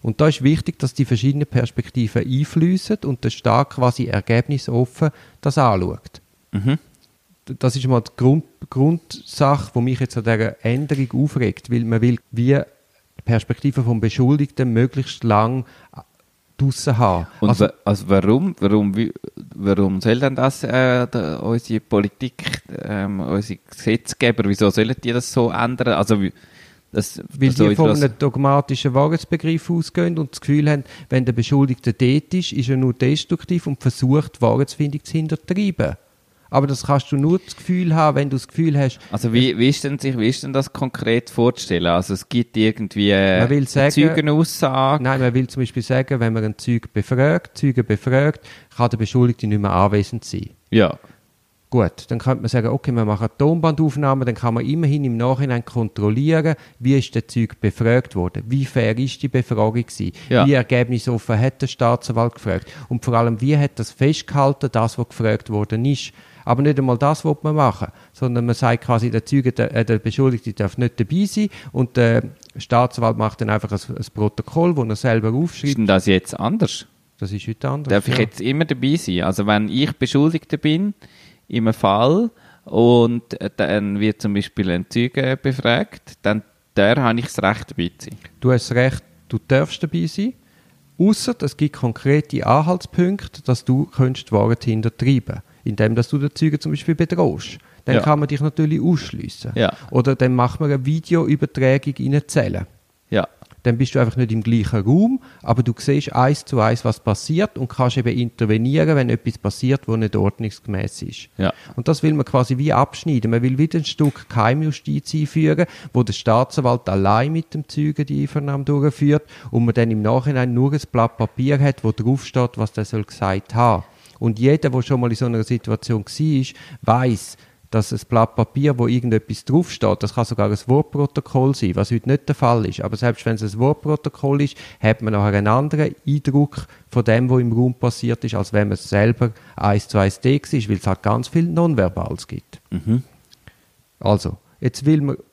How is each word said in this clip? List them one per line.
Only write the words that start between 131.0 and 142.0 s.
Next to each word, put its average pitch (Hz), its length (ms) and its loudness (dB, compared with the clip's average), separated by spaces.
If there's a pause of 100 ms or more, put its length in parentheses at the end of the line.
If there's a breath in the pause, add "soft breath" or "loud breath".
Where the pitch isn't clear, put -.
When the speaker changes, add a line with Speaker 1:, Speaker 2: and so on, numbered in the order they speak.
Speaker 1:
sein, 90 200 -2
was 98 140 -2
heute 117 180 -2
nicht 139 220 0
der 147 60 2
Fall 120 320 2
ist. - 140 -6
Aber 107 160 -6
selbst 120 280 -2
wenn 117 80 0
es 107 80 -4
ein 101 160 -6
Wortprotokoll 143 840 -2
ist, 139 120 -4 (240 loud breath)
hat 110 220 2
man 110 120 -2
nachher 101 260 2
einen 101 80 0
anderen 147 480 0 (120)
Eindruck 143 600 0 (220 soft breath)
von 120 140 0
dem, 120 280 2
was 127 100 4
im 120 100 0
Raum 123 220 2
passiert 120 520 -2
ist, 110 100 -4
als 101 180 -4
wenn 104 140 2
man 101 80 -2
es - 120 -14
selber 110 440 2 (240 loud breath)
eins 104 320 0
zu - 100 -2
eins 98 220 2
da 127 100 0
war, 135 400 -2
weil 101 80 0
es - 80 -8
halt 95 160 -2
ganz 110 280 0
viel 170 180 0
Nonverbales 139 800 -2